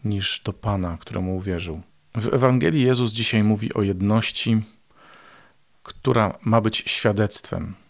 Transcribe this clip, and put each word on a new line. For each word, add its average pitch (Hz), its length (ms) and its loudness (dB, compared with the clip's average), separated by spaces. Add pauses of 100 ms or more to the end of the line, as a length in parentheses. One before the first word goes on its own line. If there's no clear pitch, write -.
niż 101 360 -2
do 104 120 -6
Pana, 90 480 -4
któremu 92 360 -4
uwierzył. 90 440 -6 (340)
W 110 200 -2
Ewangelii 131 480 4
Jezus 123 300 2
dzisiaj 113 300 0
mówi 107 320 2
o 104 80 0
jedności, 104 800 0 (1200)
która - 600 -2
ma 113 180 4
być 110 260 -2
świadectwem - 880 -2 (160)